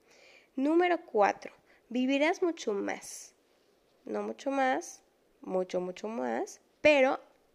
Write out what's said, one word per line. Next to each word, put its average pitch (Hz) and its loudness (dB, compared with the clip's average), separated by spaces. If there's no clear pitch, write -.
Número 330 2
cuatro, - 0
vivirás 277 0
mucho 330 -2
más. 196 -8
No 208 -6
mucho 220 -8
más, 269 -2
mucho, 185 -4
mucho 180 -10
más, 240 -6
pero 285 6